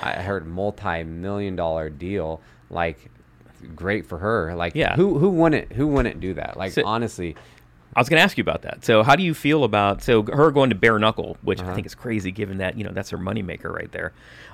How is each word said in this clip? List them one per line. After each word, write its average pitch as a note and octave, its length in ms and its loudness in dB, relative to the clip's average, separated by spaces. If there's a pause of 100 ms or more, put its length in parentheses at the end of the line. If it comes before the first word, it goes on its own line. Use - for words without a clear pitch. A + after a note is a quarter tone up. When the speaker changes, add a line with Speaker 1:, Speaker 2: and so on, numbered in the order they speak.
Speaker 1:
I - 200 -6
heard F#2 240 -6
multi-million F#2 1120 -6
dollar D#2+ 340 -2
deal. D#2+ 500 -6 (300)
Like, E2+ 400 -6 (680)
great F2+ 300 -4
for F2 120 -10
her. F2+ 360 -2
Like, E2+ 200 -4
Speaker 2:
Yeah. D3 220 0
Speaker 1:
who, F3+ 220 2
who E3+ 100 4
wouldn't, E3 440 2
who C3 140 0
wouldn't C3 340 0
do F#2 140 -6
that? - 220 -8
Like, F#2+ 160 -6
Speaker 2:
So - 140 0
Speaker 1:
honestly. G#2 500 -4 (580)
Speaker 2:
I A#2+ 60 4
was B2 80 2
gonna D#3+ 140 6
ask G3 160 2
you A2+ 40 0
about D#2+ 200 0
that. - 240 -10
So G#2+ 160 8
how C#3 140 8
do F#3 60 0
you E3+ 120 0
feel D3 300 2
about, G2+ 380 2
so A2+ 200 4
her C#3+ 280 4
going C3+ 200 4
to G#2+ 60 2
Bare A2 220 4
Knuckle, G#2+ 440 0
which F#2 180 -2
I F2+ 40 -8
Speaker 1:
Uh-huh. F#2 100 -6
Speaker 2:
think G2 120 -4
is - 80 -16
crazy G#2 380 -4
given F#2+ 240 -6
that, F#2 220 -4
you G#2+ 60 -6
know, F#2 60 -8
that's F#2+ 200 -8
her F#2+ 80 -6
moneymaker F#2 520 -6
right E2 220 -10
there. - 200 -8 (420)